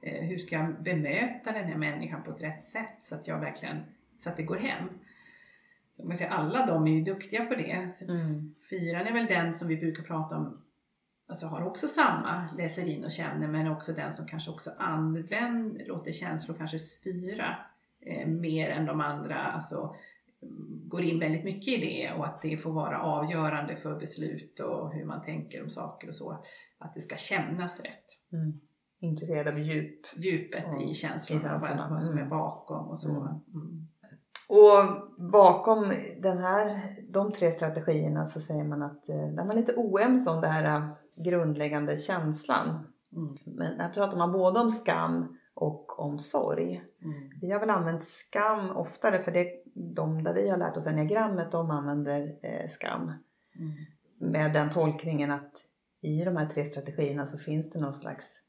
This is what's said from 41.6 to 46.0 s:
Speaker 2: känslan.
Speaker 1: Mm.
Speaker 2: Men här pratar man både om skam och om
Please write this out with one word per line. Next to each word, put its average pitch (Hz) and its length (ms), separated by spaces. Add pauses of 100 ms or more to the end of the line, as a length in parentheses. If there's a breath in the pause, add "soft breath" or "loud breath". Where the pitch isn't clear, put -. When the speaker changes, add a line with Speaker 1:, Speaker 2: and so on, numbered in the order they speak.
Speaker 2:
känslan. 156 880 (280)
Speaker 1:
Mm. 151 200 (100)
Speaker 2:
Men 165 340
här 175 140
pratar 196 240
man 175 140
både 185 280
om 233 120
skam 165 640 (160 loud breath)
och - 460
om 147 200